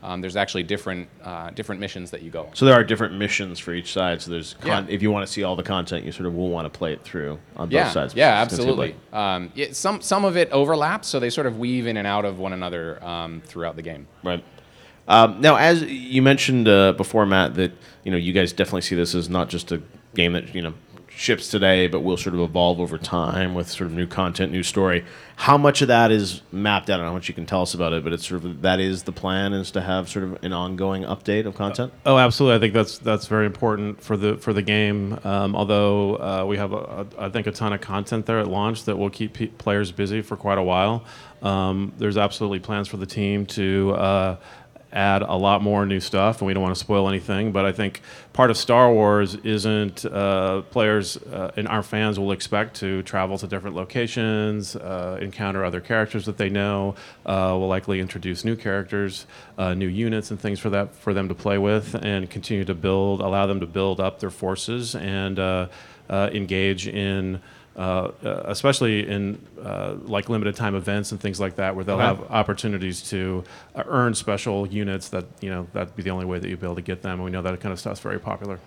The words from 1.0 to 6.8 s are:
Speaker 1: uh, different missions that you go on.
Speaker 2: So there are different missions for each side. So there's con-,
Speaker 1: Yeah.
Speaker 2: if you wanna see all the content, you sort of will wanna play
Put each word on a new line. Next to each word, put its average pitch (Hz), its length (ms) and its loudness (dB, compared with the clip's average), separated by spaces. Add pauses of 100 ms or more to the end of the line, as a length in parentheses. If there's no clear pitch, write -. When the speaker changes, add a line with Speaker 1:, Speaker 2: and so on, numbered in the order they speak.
Speaker 1:
uh, 85 260 -10
different 101 320 -8
missions 92 300 -10
that - 100 -12
you 82 80 -14
go 82 160 -8
on. 76 100 -16
Speaker 2:
So 131 100 4
there 135 100 12
are 120 80 10
different 107 320 0
missions 98 420 -4
for - 160 -8
each 87 180 -6
side. 87 300 -2
So - 80 -14
there's 85 320 -8
con-, 127 260 -2
Speaker 1:
Yeah. 78 60 -4
Speaker 2:
if 98 80 -2
you 107 80 2
wanna 101 160 0
see 101 180 -6
all 92 120 0
the 87 80 -4
content, 90 420 -4
you 80 60 -8
sort 90 160 -6
of 87 80 -4
will 90 140 -2
wanna 82 200 -4
play 80 240 -4